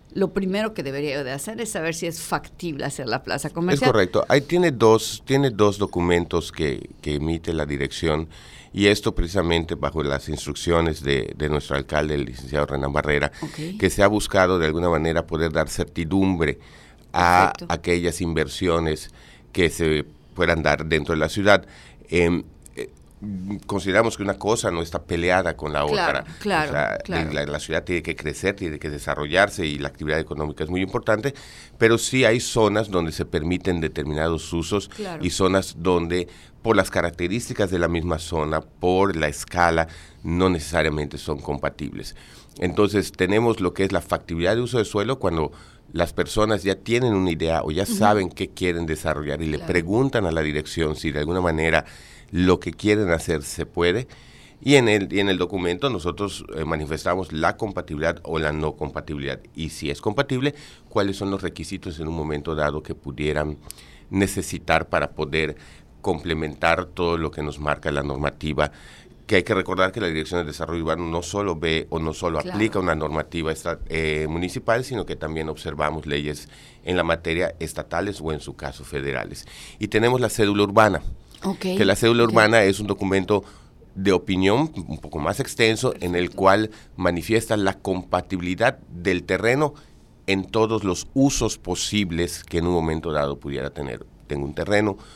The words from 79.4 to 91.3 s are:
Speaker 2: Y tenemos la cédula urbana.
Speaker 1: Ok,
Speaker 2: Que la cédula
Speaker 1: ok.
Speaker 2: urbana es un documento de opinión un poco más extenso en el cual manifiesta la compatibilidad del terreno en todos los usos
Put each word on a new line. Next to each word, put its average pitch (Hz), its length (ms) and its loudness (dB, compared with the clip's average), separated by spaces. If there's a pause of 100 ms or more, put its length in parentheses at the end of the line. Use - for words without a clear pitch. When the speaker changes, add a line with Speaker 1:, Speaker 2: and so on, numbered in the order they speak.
Speaker 2:
Y 104 80 -4
tenemos 117 340 4
la 113 80 2
cédula 101 320 2
urbana. 101 400 6 (420)
Speaker 1:
Ok, 190 160 -4
Speaker 2:
Que 190 260 2
la 98 100 6
cédula 117 280 6
Speaker 1:
ok. 117 80 6
Speaker 2:
urbana 110 320 8
es 95 160 4
un 104 80 -4
documento 95 560 2 (520)
de 95 160 2
opinión 98 600 4 (160)
un 76 100 -8
poco 78 220 -10
más 82 200 -2
extenso 117 600 2
en 87 140 -2
el 87 160 0
cual 95 380 4 (280)
manifiesta 90 600 0
la 98 220 0
compatibilidad 92 1000 -2 (120)
del 87 340 0
terreno 120 500 2 (540)
en 95 180 2
todos 110 380 0
los 90 300 -2
usos 131 440 2